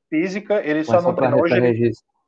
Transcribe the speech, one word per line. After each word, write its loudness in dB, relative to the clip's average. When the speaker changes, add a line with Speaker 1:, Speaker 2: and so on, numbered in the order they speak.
Speaker 1:
física, -2
ele -2
Speaker 2:
Mas -4
Speaker 1:
só -2
Speaker 2:
só 4
Speaker 1:
não -2
Speaker 2:
pra 0
Speaker 1:
treinou 2
Speaker 2:
re-, 2
Speaker 1:
hoje, 2
Speaker 2:
pra 2
Speaker 1:
ele 0
Speaker 2:
registro. -2